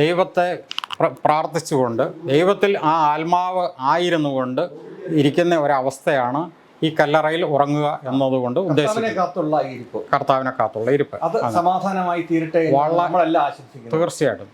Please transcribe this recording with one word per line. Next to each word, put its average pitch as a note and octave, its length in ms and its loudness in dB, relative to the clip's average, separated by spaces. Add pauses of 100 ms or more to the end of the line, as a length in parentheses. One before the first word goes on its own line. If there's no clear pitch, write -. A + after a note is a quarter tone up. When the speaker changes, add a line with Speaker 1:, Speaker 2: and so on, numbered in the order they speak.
Speaker 1:
ദൈവത്തെ F3 480 0 (500)
പ്ര-, D3+ 160 0 (100)
പ്രാർത്ഥിച്ചുകൊണ്ട്, D3+ 800 0 (280)
ദൈവത്തിൽ G3 440 2 (140)
ആ - 20 2 (200)
ആത്മാവ് F3+ 520 0 (280)
ആയിരുന്നു E3+ 360 2 (120)
കൊണ്ട് B2+ 220 -2 (580)
ഇരിക്കുന്ന E3 340 2 (100)
ഒരവസ്ഥയാണ് C3+ 760 0 (420)
ഈ D#3+ 120 0
കല്ലറയിൽ D#3 460 2 (100)
ഉറങ്ങുക D3 340 2 (220)
എന്നതുകൊണ്ട് C3 500 0
Speaker 2:
കർത്താവിനെ F3+ 140 -2
Speaker 1:
ഉദ്ദേശിക്കുന്നത്. G#3+ 460 0
Speaker 2:
കാത്തുള്ള D#3 360 -2 (180)
ഇരിപ്പ്. A#2 260 -12 (140)
Speaker 1:
കർത്താവിനെ C3+ 440 0
കാത്തുള്ള A2+ 380 -2
ഇരിപ്പ്. C#3 200 -2 (120)
Speaker 2:
അത് F#3+ 160 -2
Speaker 1:
അതെ. A#2+ 140 -2
Speaker 2:
സമാധാനമായി F3+ 720 0
തീരട്ടെ D#3+ 360 0
എന്ന് C3+ 140 4
Speaker 1:
വള-, D#3+ 260 2
Speaker 2:
നമ്മളെല്ലാം E3 420 2
ആശംസിക്കുന്നു. A#2+ 480 -12
Speaker 1:
തീർച്ചയായിട്ടും. D3 580 0